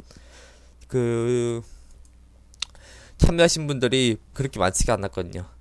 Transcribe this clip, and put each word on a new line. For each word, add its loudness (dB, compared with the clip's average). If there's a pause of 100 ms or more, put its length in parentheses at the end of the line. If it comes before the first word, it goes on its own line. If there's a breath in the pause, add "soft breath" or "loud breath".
(880 soft breath)
그, -2 (1600 loud breath)
참여하신 4
분들이 0 (160)
그렇게 -6
많지가 2
않았거든요. -8 (140)